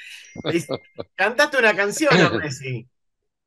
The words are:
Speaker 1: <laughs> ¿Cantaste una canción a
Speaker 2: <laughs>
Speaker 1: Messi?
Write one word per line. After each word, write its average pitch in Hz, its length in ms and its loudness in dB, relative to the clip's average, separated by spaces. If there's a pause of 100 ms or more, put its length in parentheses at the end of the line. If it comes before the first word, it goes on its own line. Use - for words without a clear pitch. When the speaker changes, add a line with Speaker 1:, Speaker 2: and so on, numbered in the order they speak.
(340)
Speaker 1:
<laughs> - 800 -6
¿Cantaste 262 440 0
una 220 160 4
canción 202 460 2
a 180 100 4
Speaker 2:
<laughs> 113 80 -2
Speaker 1:
Messi? 131 480 -8 (600)